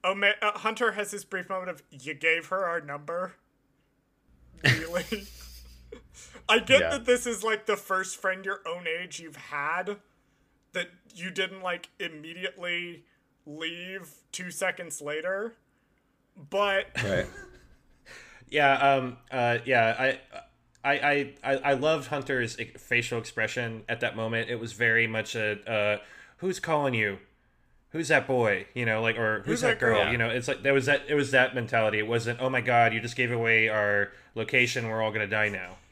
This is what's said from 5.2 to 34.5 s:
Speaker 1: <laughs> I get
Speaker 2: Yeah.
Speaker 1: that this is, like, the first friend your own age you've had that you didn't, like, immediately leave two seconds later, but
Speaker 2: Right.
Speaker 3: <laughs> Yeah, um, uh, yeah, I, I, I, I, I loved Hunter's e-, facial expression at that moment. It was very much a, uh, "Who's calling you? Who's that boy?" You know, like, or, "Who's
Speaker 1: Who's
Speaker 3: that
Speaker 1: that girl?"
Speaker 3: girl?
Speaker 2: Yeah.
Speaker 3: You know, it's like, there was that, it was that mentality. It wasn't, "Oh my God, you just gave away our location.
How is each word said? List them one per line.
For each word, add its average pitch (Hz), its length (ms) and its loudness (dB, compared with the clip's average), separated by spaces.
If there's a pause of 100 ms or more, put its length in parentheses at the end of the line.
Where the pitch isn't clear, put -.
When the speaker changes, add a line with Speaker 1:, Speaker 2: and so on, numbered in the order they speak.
Speaker 1:
<laughs> - 640 -16
I - 100 6
get 262 220 6
Speaker 2:
Yeah. - 100 2
Speaker 1:
that 233 140 -4
this 247 220 4
is, 214 160 -4
like, 214 220 0
the 208 100 2
first 190 400 -4
friend 190 300 -4
your 190 200 -6
own 170 220 -6
age 175 320 -6
you've 156 160 -16
had 160 600 -4 (760)
that 175 180 -6 (240)
you 180 160 -10
didn't, 190 320 -6
like, 175 280 -6 (100)
immediately 175 1040 -8 (420)
leave 170 680 -10 (200)
two 180 200 -10
seconds 175 500 -6
later, 180 540 -6 (920)
but 196 380 2 (160)
Speaker 2:
Right. 175 280 0
Speaker 3:
<laughs> - 40 -20 (1120)
Yeah, 139 280 6
um, 131 400 4 (120)
uh, 120 360 2
yeah, 117 340 4
I, 131 200 0 (680)
I, 139 80 4
I, 139 400 0 (100)
I, 135 140 2
I 139 160 2
loved 143 340 0
Hunter's 131 500 -4
e-, 113 200 -10
facial 120 420 0
expression 113 680 -4
at 117 100 -4
that 107 160 -2
moment. 113 340 -2
It 120 80 -2
was 117 140 -8
very 113 340 4
much 110 300 -4
a, 107 340 -2
uh, 104 280 2 (400)
"Who's 180 240 -4
calling 147 320 2
you? 104 240 0 (720)
Who's 156 180 -4
that 147 180 4
boy?" 110 480 2
You 120 120 -4
know, 110 160 2
like, 113 160 2
or, 110 220 0
"Who's 98 80 -12
Speaker 1:
Who's - 140 0
Speaker 3:
that - 60 2
Speaker 1:
that - 140 2
girl?" 113 160 4
Speaker 3:
girl? 82 80 4
Speaker 2:
Yeah. 76 80 0
Speaker 3:
You - 40 0
know, 117 120 0
it's 120 180 -2
like, 139 160 -4
there 139 100 4
was 135 120 4
that, 143 240 2
it 151 60 0
was 135 160 0
that 127 240 4
mentality. 110 440 2
It 107 80 0
wasn't, 117 320 -2
"Oh 131 100 0
my 127 120 0
God, 120 320 4
you 110 80 -2
just 117 160 -8
gave 123 160 0
away 113 340 4
our 104 460 2 (200)
location. 120 540 0